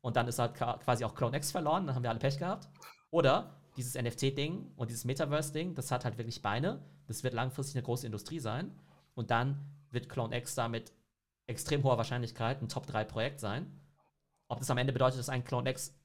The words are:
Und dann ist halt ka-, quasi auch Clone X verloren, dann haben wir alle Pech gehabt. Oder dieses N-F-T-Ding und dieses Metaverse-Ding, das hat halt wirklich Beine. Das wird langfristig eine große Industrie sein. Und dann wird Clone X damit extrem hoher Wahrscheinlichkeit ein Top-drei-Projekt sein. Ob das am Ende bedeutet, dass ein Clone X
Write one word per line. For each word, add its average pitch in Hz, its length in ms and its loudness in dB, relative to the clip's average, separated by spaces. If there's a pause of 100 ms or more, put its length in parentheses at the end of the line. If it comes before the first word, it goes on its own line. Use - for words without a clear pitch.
Und 120 160 2
dann 120 100 4
ist 120 120 -2
halt 120 160 2
ka-, 120 240 0
quasi 117 260 2
auch 107 100 -4
Clone 123 220 0
X 147 140 -2
verloren, 170 360 2
dann 131 80 0
haben 123 80 0
wir 120 60 0
alle 113 100 0
Pech 139 180 2
gehabt. 185 300 -4 (440)
Oder 147 440 4 (220)
dieses 123 180 -4
N-F-T-Ding 135 800 -2
und 117 140 -4
dieses 117 160 -6
Metaverse-Ding, 147 680 0
das 127 160 -6
hat 123 140 0
halt 117 140 -2
wirklich 117 240 -6
Beine. 131 420 0 (240)
Das - 160 -6
wird 117 100 0
langfristig 131 440 -2
eine 120 60 0
große 117 220 0
Industrie 113 340 -6
sein. 123 380 -4 (380)
Und 120 160 -2
dann 135 320 4 (280)
wird 120 180 -4
Clone 117 280 -2
X 123 160 -4
damit 117 380 -2 (540)
extrem 139 400 0
hoher 131 100 8
Wahrscheinlichkeit 117 680 0
ein 113 60 -2
Top-drei-Projekt 113 720 -2
sein. 110 320 -4 (760)
Ob - 100 -4
das 131 100 -2
am 123 80 4
Ende 131 140 4
bedeutet, 127 280 4
dass 123 100 -4
ein 127 160 0
Clone 123 240 2
X - 240 -4 (120)